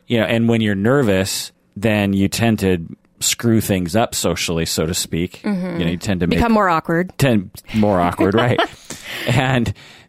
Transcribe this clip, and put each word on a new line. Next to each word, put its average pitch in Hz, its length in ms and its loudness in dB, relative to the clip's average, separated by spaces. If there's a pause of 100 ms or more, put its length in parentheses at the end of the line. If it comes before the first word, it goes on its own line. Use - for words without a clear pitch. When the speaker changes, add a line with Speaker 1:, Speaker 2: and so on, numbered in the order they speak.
Speaker 1:
You 117 140 2
know, 95 40 2
and 117 220 0
when 117 140 2
you're 107 140 0
nervous, 101 760 0 (240)
then 101 380 0
you 98 160 2
tend 110 300 0
to 92 200 2 (440)
screw 113 380 2
things 90 340 -2
up 117 200 0
socially, 85 500 -2
so 82 200 -2
to 85 80 -2
speak. - 500 -6
Speaker 2:
Mm-hmm. 185 360 -4
Speaker 1:
You 170 60 -2
know, 170 60 -2
you 180 60 -4
tend 185 220 -4
to 175 80 0
make 170 100 2
Speaker 2:
Become 233 140 2
more 208 180 4
awkward. 170 480 -2
Speaker 1:
tend 110 340 2 (240)
more 104 240 4
awkward, 87 360 2
right. - 300 2
Speaker 2:
<laughs> - 640 -12
Speaker 1:
And 123 460 0 (360)